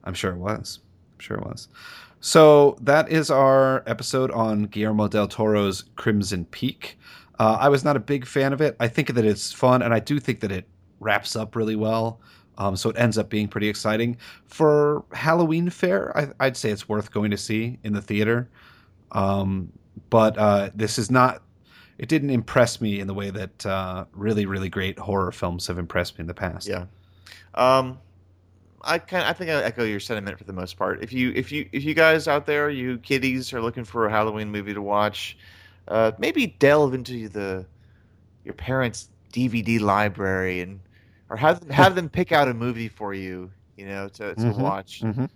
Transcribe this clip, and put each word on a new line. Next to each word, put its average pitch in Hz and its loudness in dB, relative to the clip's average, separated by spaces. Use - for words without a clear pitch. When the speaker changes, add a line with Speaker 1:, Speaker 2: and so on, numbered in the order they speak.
Speaker 1:
I'm 92 -8
sure 92 -2
it 87 -8
was. 104 -8
I'm - -20
sure - -10
it 50 -8
was. - -14
So 147 8
that 143 2
is 156 0
our 135 4
episode 123 -2
on 110 0
Guillermo 107 0
del 104 0
Toro's 104 0
Crimson 98 -2
Peak. - -10
Uh, 110 4
I 139 4
was 139 2
not 147 2
a 127 0
big 135 -4
fan 139 0
of 147 -2
it. 147 0
I 120 2
think 131 -2
that 117 2
it's 104 0
fun, 127 4
and 117 2
I 110 4
do 143 -2
think 123 -4
that 98 -4
it 92 -6
wraps 101 0
up 110 -6
really 110 -2
well. 113 -2
Um, 98 -2
so 113 -2
it 107 -6
ends 113 2
up 104 -4
being 107 -2
pretty 104 -4
exciting. 110 -2
For 147 2
Halloween 165 2
fare, 185 -2
I, 143 -2
I'd 131 0
say 107 -2
it's - -8
worth 104 -4
going 107 0
to 101 -2
see 113 -4
in 104 -4
the 101 -2
theater. 110 0
Um, 98 -2
but, 110 4
uh, 101 2
this 107 -4
is 107 -4
not, 127 2
it 123 -10
didn't 143 0
impress 120 2
me 101 -2
in 98 -8
the 98 -2
way 101 2
that, 95 -10
uh, 95 -4
really, 104 0
really 95 -2
great 95 -4
horror 98 -2
films 87 -4
have 87 -4
impressed 87 -4
me 87 -10
in 80 -10
the 87 -10
past. 87 -8
Speaker 2:
Yeah. 90 -6
Um, 131 4
I 165 -2
kinda, 170 -4
I 160 -2
think 165 -8
I 147 0
echo 117 -2
your 107 -2
sentiment 101 -8
for - -20
the 101 -14
most 90 -10
part. 95 -4
If 113 -12
you, 127 -2
if - -6
you, 147 -8
if 139 -6
you 151 -4
guys 160 4
out 147 0
there, 147 0
you 127 -6
kiddies, 131 -2
are 123 -4
looking 120 -6
for 113 -2
a - 0
Halloween 107 -2
movie 104 -6
to 104 -6
watch, 104 -2
uh, 110 2
maybe 277 -2
delve 143 4
into 120 -10
the, 95 -6
your - -14
parents' 127 -4
D 127 -2
V 113 -2
D 113 0
library 95 0
and, 95 -12
or 110 -10
have, 151 2
have 180 6
them 175 -4
pick 180 -2
out 147 4
a 127 -2
movie 117 -6
for 101 -10
you, 92 -10
you 98 -18
know, 98 -10
to, 101 -10
to 110 -6
Speaker 1:
Mm-hmm. 113 0
Speaker 2:
watch, 98 -6
Speaker 1:
Mm-hmm. 113 -4